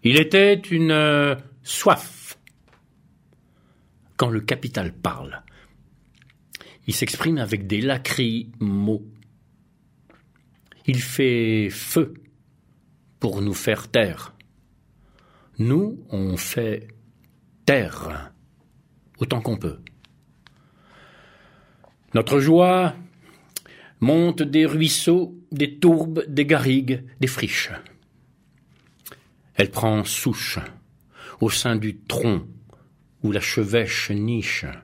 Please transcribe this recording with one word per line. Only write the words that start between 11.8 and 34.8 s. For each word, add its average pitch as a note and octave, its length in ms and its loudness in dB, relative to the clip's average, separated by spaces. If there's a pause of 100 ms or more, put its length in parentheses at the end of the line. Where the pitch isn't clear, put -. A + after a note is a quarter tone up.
pour G2+ 220 -2
nous G2+ 140 -4
faire - 340 -4
taire. G2 460 -2 (1200)
Nous, D#3 520 0
on F#2+ 280 -2
fait A2 500 -4 (760)
taire F2 680 -2 (840)
autant A#2+ 240 -2
qu'on A2+ 160 -4
peut. D#2+ 220 -8 (2250)
Notre C3 240 2
joie F3 560 4 (1040)
monte E3 420 2
des D3+ 240 4
ruisseaux, E3 720 0 (140)
des C#3+ 260 -2
tourbes, E3 500 4
des C#3+ 200 0
garrigues, C3 580 2 (140)
des B2+ 80 2
friches. - 440 -4 (1800)
Elle G#2 160 2
prend G#2+ 360 0
souche - 520 -4 (840)
au A2 120 2
sein A#2+ 240 0
du G#2+ 220 -4
tronc G2+ 500 -2 (760)
où G#2+ 100 -2
la G2+ 100 0
chevêche G#2+ 680 -2
niche. G#2 560 -2 (180)